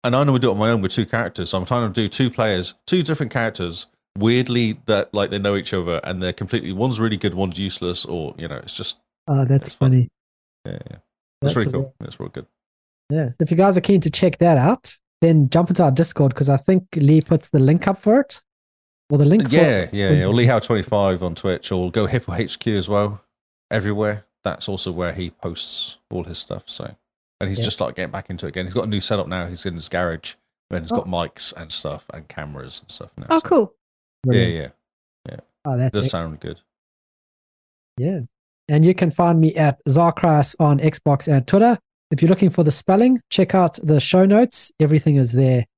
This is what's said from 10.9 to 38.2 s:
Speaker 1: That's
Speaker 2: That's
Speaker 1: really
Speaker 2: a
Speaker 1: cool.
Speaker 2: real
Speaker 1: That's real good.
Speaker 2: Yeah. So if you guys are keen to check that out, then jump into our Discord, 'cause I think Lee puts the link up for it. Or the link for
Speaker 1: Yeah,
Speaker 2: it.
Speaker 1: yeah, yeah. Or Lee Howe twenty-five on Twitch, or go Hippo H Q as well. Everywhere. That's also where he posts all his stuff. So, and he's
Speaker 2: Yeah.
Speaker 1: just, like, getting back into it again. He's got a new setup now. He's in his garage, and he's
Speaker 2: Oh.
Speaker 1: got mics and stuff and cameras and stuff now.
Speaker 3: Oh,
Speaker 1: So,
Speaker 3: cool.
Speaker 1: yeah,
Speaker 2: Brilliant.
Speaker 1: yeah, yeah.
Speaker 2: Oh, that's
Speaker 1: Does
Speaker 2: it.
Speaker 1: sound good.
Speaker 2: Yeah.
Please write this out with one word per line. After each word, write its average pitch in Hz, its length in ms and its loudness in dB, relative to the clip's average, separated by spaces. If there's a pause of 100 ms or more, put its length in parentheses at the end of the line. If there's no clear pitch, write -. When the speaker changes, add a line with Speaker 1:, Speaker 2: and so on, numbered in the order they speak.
Speaker 1:
That's 139 120 0
Speaker 2:
That's - 40 -4
Speaker 1:
really 113 100 2
Speaker 2:
a 131 60 -2
Speaker 1:
cool. 131 80 -4
Speaker 2:
real 135 180 -10
Speaker 1:
That's - 220 -18
real - 80 -10
good. - 160 -14 (640)
Speaker 2:
Yeah. 147 220 -2
So - 100 -14
if 160 100 0
you 165 60 2
guys 190 200 4
are - 40 2
keen 202 200 4
to 165 80 -2
check - 280 0
that 170 200 6
out, 165 380 0 (260)
then 156 280 4
jump 170 200 2
into 180 140 2
our 139 80 4
Discord, 139 420 2
'cause 139 140 -2
I 139 80 4
think 185 300 0 (100)
Lee 156 260 6
puts - 280 0
the 147 100 2
link 151 300 4
up 196 100 -2
for 233 220 4
it. - 200 -8 (680)
Or 143 80 2
the 143 80 4
link 156 240 4
for 285 60 2
Speaker 1:
Yeah, 123 260 4
Speaker 2:
it. - 120 -8
Speaker 1:
yeah, 98 180 0
yeah. 92 140 4
Or 101 80 0
Lee 123 120 4
Howe 120 140 4
twenty-five 98 640 0
on 85 140 -6
Twitch, 95 380 -4
or 90 180 -2
go 107 160 0
Hippo 120 280 -4
H 101 220 -6
Q 107 200 -4
as 92 100 -4
well. 101 340 -2 (480)
Everywhere. 104 540 -4 (220)
That's - 240 -8
also 98 240 -8
where 87 180 -6
he 87 200 -10
posts - 680 -12 (120)
all 90 140 -8
his 85 160 -14
stuff. - 280 -12
So, - 280 -14 (460)
and 98 80 -4
he's 98 100 -6
Speaker 2:
Yeah. 117 60 -4
Speaker 1:
just, - 160 -6
like, 73 140 -6
getting 92 160 -10
back - 180 -14
into 90 160 -12
it 82 40 -8
again. 92 160 -8
He's 90 80 -14
got 117 120 -4
a 110 40 -6
new 101 120 -4
setup 101 260 -4
now. 90 200 -8
He's 87 180 -14
in 90 100 -6
his 82 140 -14
garage, 85 460 -6 (360)
and 87 120 -6
he's 80 100 -10
Speaker 2:
Oh. 240 80 -2
Speaker 1:
got - 60 -12
mics 85 500 -8
and 80 140 -18
stuff 73 420 -10
and 78 160 -18
cameras 71 500 -16
and - 100 -20
stuff - 280 -18
now. - 120 -16
Speaker 3:
Oh, 320 100 0
Speaker 1:
So, - 100 -8
Speaker 3:
cool. 254 240 0 (500)
Speaker 1:
yeah, 127 80 0
Speaker 2:
Brilliant. 85 420 0 (540)
Speaker 1:
yeah, - 60 -14
yeah. - 60 -18 (260)
Speaker 2:
Oh, 131 120 -4
that's 127 160 0
Speaker 1:
Does 104 140 -2
Speaker 2:
it. - 40 -2
Speaker 1:
sound 82 280 -6
good. - 220 -14 (1400)
Speaker 2:
Yeah. 151 240 -4 (460)